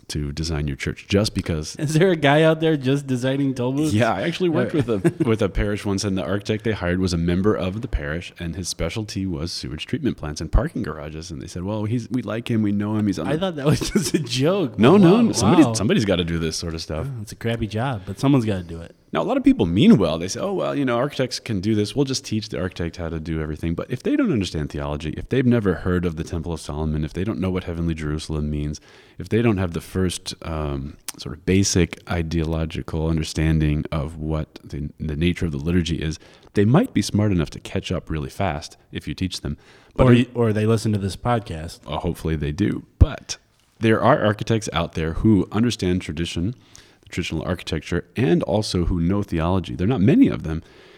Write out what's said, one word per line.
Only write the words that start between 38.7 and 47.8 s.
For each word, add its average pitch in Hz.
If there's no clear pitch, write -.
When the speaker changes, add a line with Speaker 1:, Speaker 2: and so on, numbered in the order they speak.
Speaker 1:
if -
you 78
teach -
them. 73
But 131
Speaker 2:
Or 123
Speaker 1:
they're 123
Speaker 2:
y-, -
or 117
they 107
listen 113
to 101
this 95
podcast. 107
Speaker 1:
Uh, 76
hopefully 80
they 73
do. -
But -
there 110
are 120
architects 107
out 82
there 80
who 101
understand 98
tradition, 85
the -
traditional 85
architecture, -